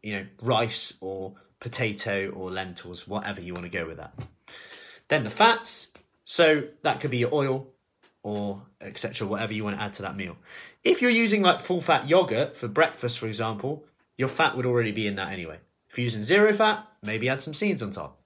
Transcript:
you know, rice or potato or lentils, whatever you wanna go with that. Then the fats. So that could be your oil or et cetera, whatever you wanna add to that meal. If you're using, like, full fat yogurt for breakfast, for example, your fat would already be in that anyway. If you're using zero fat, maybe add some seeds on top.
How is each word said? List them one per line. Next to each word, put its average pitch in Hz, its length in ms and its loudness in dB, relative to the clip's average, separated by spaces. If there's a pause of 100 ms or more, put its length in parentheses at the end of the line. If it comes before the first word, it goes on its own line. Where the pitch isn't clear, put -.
you 104 120 -8
know, 98 120 -6 (160)
rice 117 600 0
or 95 340 -8 (240)
potato 101 680 -2
or 92 220 -8
lentils, 90 560 -10
whatever 101 340 -6
you 87 120 -10
wanna 87 160 -10
go 87 160 -4
with 82 120 -12
that. - 160 -16 (920)
Then 151 160 2
the 107 60 -4
fats. - 600 2 (360)
So 156 380 6 (200)
that 147 160 0
could 139 120 -4
be 123 60 -2
your 120 160 2
oil 135 340 0 (560)
or 101 400 -4 (180)
et - 160 -12
cetera, - 300 -4
whatever 110 260 -4
you 107 100 -4
wanna 101 140 -4
add 101 180 -6
to - 80 -10
that 95 120 -6
meal. 92 220 -8 (460)
If - 180 4
you're 247 100 4
using, 220 300 4
like, 180 180 6
full 180 220 -2
fat 143 260 2
yogurt 151 500 2
for 120 100 -8
breakfast, 120 520 0
for 113 80 -6
example, 110 580 -4 (320)
your 127 120 0
fat 147 280 2
would 127 80 -2
already 120 260 2
be 104 160 -2
in 101 80 -2
that 95 160 -6
anyway. 85 280 -10 (300)
If - 80 -10
you're 123 60 -2
using 110 200 -2
zero 202 300 6
fat, 214 320 2 (160)
maybe 107 280 -2
add 135 100 0
some 156 140 -6
seeds 180 280 0
on 101 100 -6
top. 76 340 -10